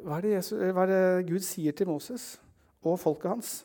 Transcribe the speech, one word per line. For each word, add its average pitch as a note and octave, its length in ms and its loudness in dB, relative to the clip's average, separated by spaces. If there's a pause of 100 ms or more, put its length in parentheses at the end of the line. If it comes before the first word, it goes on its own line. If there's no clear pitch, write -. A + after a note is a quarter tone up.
hva D3+ 160 -6
er F#3+ 80 -2
det G#3+ 80 2
Jesus, F#3+ 240 -2 (160)
hva F#3 80 4
er F#3 80 4
det F#3 380 4
Gud F#3 180 0
sier D3+ 260 -2
til F#3+ 160 0
Moses E3+ 360 -6 (580)
og E3+ 160 2
folket E3+ 320 0
hans? A#3 220 -6 (120)